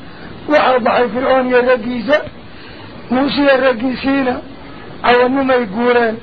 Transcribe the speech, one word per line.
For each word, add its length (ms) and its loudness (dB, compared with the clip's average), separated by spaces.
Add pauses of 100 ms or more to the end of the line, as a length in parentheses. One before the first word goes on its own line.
(480)
waxaa 300 4
baxay 300 2
Fircoon 400 0
iyo 140 4
raggiisa, 540 0 (960)
Muuse 300 0
iyo 200 6
raggiisiina 720 0 (680)
Cawanimay 680 4
guureen. 560 2